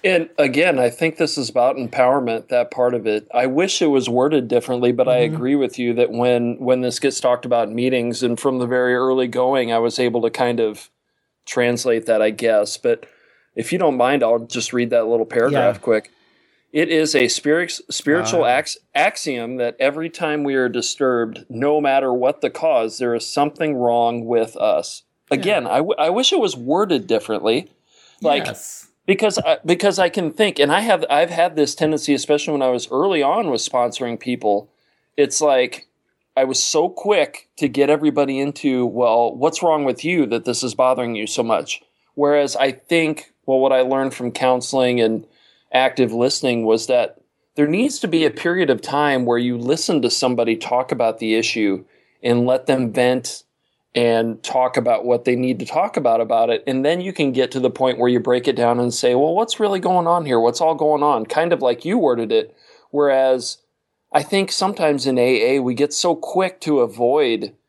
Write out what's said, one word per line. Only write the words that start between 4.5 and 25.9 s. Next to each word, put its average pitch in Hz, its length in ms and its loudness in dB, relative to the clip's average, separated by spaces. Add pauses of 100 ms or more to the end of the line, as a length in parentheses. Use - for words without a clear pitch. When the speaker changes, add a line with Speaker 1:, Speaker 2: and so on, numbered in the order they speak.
Speaker 1:
but 127 160 2
I 123 120 4
Speaker 2:
Mm-hmm. 117 140 0
Speaker 1:
agree 131 220 0
with 135 220 -2
you 120 160 0
that 120 160 2
when, 120 480 0
when 127 240 0
this 123 160 -4
gets 135 220 -2
talked 123 260 0
about 117 220 0
in 110 60 -10
meetings, 120 480 -2
and 120 160 0
from 131 200 0
the 123 80 -2
very 123 280 2
early 131 340 0
going, 123 440 0
I 113 60 2
was 117 200 0
able 120 240 0
to 113 80 0
kind 120 300 0
of 107 300 -4 (560)
translate 120 600 0
that, 110 140 2
I 107 100 2
guess. 107 460 0
But - 300 -2 (480)
if - 180 -6
you 180 60 -2
don't 156 180 2
mind, 127 260 2
I'll 117 180 2
just 117 320 -8
read 120 180 -2
that 117 160 2
little 113 200 0
paragraph 120 500 2
Speaker 2:
Yeah. - 40 -16
Speaker 1:
quick. 110 300 -2 (640)
"It 165 180 0
is 156 240 0
a 123 140 4
spirit, 160 440 -2 (160)
spiritual 151 560 0
Speaker 2:
Uh. 120 40 2
Speaker 1:
ax-, 131 300 -2 (160)
axiom 127 640 -2
that 120 220 -4
every 147 320 -2
time 151 340 -4
we 139 100 -2
are 131 140 2
disturbed, 117 800 -2
no 143 320 0
matter 135 320 2
what 127 300 0
the 143 80 -2
cause, 160 480 0
there 120 160 0
is 113 120 -4
something 147 500 -2
wrong 120 500 0
with 113 300 0
us." - 460 -2 (280)
Speaker 2:
Yeah. 143 80 0
Speaker 1:
Again, 175 280 -2
I, 104 120 0
w-, 165 200 -2